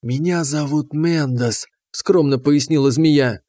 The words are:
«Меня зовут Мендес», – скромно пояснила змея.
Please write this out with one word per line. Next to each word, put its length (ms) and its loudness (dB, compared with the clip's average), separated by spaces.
«Меня 420 -2
зовут 480 -4
Мендес», – 720 -2
скромно 480 0
пояснила 520 2
змея. 580 2